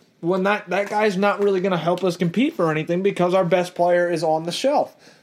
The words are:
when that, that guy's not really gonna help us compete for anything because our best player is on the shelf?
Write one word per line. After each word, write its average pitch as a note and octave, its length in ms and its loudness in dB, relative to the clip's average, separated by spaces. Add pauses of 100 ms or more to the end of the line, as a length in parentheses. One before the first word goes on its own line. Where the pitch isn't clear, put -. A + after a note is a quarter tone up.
(200)
when F#3 240 -2
that, G3+ 260 -2
that G3+ 200 -2
guy's G#3 280 0
not G3+ 260 2
really G3 160 2
gonna F#3 180 0
help E3+ 260 -2
us F3 140 -2
compete F#3+ 380 0
for E3 160 0
anything D#3+ 320 -2
because F3+ 300 2
our F#3+ 120 2
best F3 300 0
player F3 340 2
is E3+ 140 -2
on D#3+ 200 0
the E3+ 80 -6
shelf? C4 440 -2 (280)